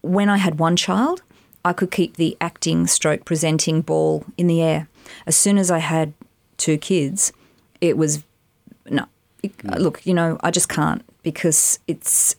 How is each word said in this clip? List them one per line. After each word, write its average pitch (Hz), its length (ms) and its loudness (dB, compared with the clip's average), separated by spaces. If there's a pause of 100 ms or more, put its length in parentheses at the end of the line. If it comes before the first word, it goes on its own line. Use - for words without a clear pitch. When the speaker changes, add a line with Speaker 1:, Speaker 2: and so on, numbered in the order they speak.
Speaker 1:
when 202 280 2
I 202 80 4
had 165 220 0
one 165 160 2
child, 240 460 0 (420)
I 175 80 2
could 180 200 -2
keep - 260 -2
the 165 240 0
acting 165 460 -2
stroke - 380 0
presenting 160 560 0
ball 156 440 0 (120)
in 175 100 2
the 165 140 4
air. 160 280 0 (360)
As 165 120 0
soon 202 200 4
as 180 140 2
I 165 80 0
had 160 340 0 (440)
two 156 200 0
kids, 170 540 -2 (480)
it 170 180 2
was, 151 260 0 (680)
no, - 160 0 (360)
it, 196 180 -8
Speaker 2:
Mm. - 200 -6
Speaker 1:
look, 160 260 0
you 180 80 2
know, 170 280 0
I 170 100 0
just 165 160 0
can't - 360 -2 (200)
because - 640 0
it's - 520 -2